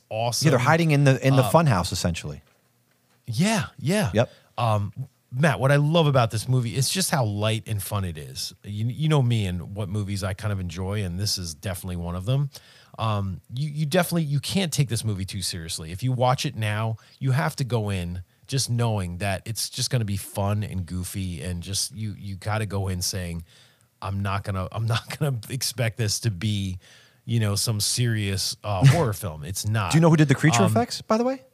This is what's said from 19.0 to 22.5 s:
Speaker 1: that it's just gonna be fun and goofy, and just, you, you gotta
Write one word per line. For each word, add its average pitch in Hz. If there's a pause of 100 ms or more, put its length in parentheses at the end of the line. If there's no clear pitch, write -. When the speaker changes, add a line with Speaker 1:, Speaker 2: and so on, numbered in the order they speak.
Speaker 1:
that 98
it's -
just -
gonna 117
be 98
fun 101
and 90
goofy, 90
and 87
just, 95
you, 107
you 98
gotta 107